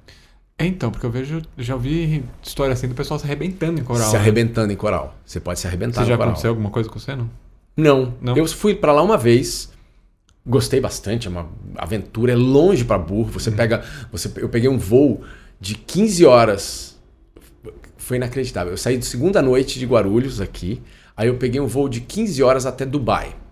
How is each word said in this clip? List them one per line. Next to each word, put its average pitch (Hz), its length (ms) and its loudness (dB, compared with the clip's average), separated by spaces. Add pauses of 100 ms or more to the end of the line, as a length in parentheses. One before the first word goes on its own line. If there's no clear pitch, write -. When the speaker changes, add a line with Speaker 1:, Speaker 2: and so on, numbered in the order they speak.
(560)
Speaker 1:
É, 147 80 -4
então, 180 260 -2
porque - 140 -8
eu 123 60 -2
vejo, 135 320 -6 (160)
já 123 160 -4
ouvi 151 500 -2 (180)
história 139 300 -2
assim 123 160 -2
do 123 60 -6
pessoal 147 240 -4
se 147 80 -8
arrebentando 160 540 -4
em 123 40 -6
coral, 120 220 0
Speaker 2:
Se 107 80 2
Speaker 1:
né? 113 40 4
Speaker 2:
arrebentando 110 540 2
em 98 40 -4
coral. 92 380 -2 (120)
Você - 140 -10
pode 87 200 -6
se - 60 -6
arrebentar 110 380 -4
Speaker 1:
Você 117 40 0
já 120 60 4
Speaker 2:
em - 20 2
coral. 113 140 2
Speaker 1:
aconteceu 113 200 -2
alguma 110 200 -2
coisa 110 180 -4
com - 100 -14
você, 139 160 -12
não? 120 140 -6 (480)
Speaker 2:
Não. 135 460 4
Speaker 1:
Não? 123 120 0
Speaker 2:
Eu 156 120 4
fui 208 280 0
pra 151 200 2
lá 147 80 6
uma 208 160 4
vez. 120 560 2 (720)
Gostei 127 320 2
bastante, 113 480 -4
é 92 40 -8
uma 85 180 -8 (260)
aventura, 110 580 -4
é 120 40 2
longe 135 480 4
pra 110 140 2
burro. 101 340 -2
Você - 160 -6
Speaker 1:
Uhum. 107 80 0
Speaker 2:
pega, 113 260 0 (300)
você, 101 240 -8
eu - 140 -4
peguei 120 180 2
um 135 100 2
voo 113 440 4 (360)
de 98 160 -8
quinze 180 520 2
horas. - 760 4 (960)
Foi - 220 -6
inacreditável. 120 560 -4
Eu - 20 -8
saí 123 220 -2
de 120 80 -6
segunda 175 340 0
noite 131 380 2
de 127 80 -4
Guarulhos 113 560 2
aqui, 98 400 -8 (340)
aí 110 120 0
eu 123 80 0
peguei 127 240 -2
um 139 60 -2
voo 139 220 0
de 117 140 -6
quinze 190 400 -2
horas 127 240 4
até 131 180 -6
Dubai. 113 500 -2 (180)